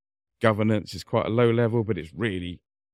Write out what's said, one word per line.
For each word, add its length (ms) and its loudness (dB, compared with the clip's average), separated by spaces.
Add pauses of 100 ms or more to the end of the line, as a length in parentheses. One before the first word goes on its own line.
(400)
governance. 540 2
It's 100 -12
quite 220 0
a 40 -2
low 200 4
level, 320 2
but 160 -2
it's 160 -12
really 460 -4 (340)